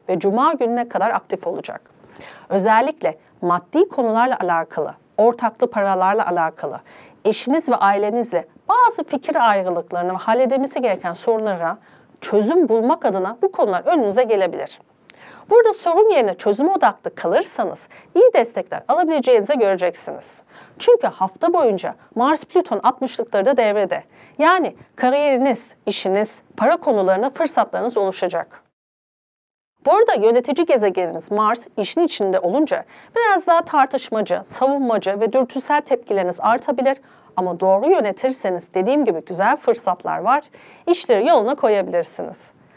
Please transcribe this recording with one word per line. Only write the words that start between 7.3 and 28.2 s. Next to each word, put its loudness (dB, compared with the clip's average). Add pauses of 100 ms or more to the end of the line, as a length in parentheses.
ve 2
ailenizle 0 (200)
bazı 2
fikir -2
ayrılıklarını -2
ve -6
halledilmesi -2
gereken -4
sorunlara -4 (420)
çözüm 0
bulmak 0
adına -4
bu 0
konular 0
önünüze 2
gelebilir. -2 (720)
Burada 6
sorun 2
yerine 2
çözüme 0
odaklı -2
kalırsanız -4 (260)
iyi 8
destekler -2
alabileceğinizi 2
göreceksiniz. -4 (360)
Çünkü 4
hafta -2
boyunca 0 (200)
Mars 0
Plüton -2
altmışlıkları -2
da 2
devrede. 0 (340)
Yani 2 (200)
kariyeriniz, 0 (280)
işiniz, -2 (280)
para 2
konularında 0
fırsatlarınız -4
oluşacak. -4 (1200)